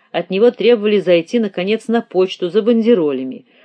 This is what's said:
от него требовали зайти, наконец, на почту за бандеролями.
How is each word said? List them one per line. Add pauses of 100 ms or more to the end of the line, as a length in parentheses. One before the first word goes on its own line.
(120)
от
него
требовали
зайти,
наконец,
на
почту
за
бандеролями. (200)